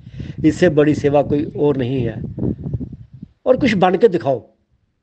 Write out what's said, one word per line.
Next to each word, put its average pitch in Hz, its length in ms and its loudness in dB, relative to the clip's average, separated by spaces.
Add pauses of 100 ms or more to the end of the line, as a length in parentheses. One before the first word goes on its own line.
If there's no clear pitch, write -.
(440)
इससे 165 240 4
बड़ी 147 260 4
सेवा 143 280 2
कोई 147 220 0 (140)
और 147 180 2
नहीं 131 260 -2
है। 113 120 -4 (1300)
और 254 100 -2
कुछ 233 180 0
बन 185 220 2
के 226 120 4
दिखाओ 139 340 -2 (600)